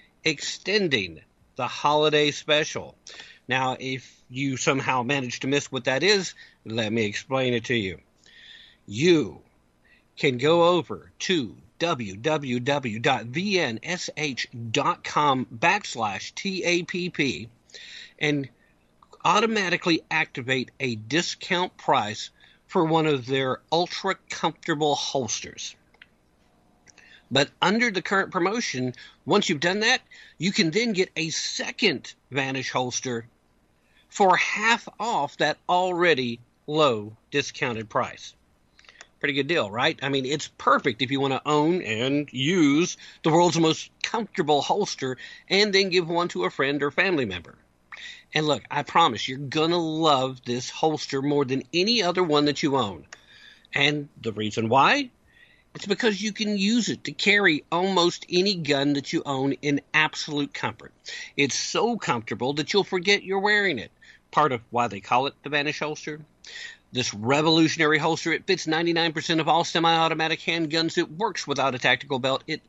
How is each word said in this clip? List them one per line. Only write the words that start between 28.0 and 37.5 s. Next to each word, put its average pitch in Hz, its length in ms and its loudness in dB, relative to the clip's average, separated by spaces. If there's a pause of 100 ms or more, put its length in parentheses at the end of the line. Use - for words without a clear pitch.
current 190 300 0
promotion, 175 640 -2 (320)
once 196 240 4
you've 151 100 0
done 185 200 0
that, 240 200 2 (380)
you 175 120 0
can 175 200 2
then 220 240 0
get 180 200 0
a 160 140 -4
second - 840 -2 (160)
Vanish 135 400 -4
holster 123 560 -4 (840)
for 185 280 6
half 220 520 0 (100)
off 190 400 -2
that 151 200 0 (100)
already 170 720 2 (260)
low 120 500 2 (140)
discounted 120 600 -4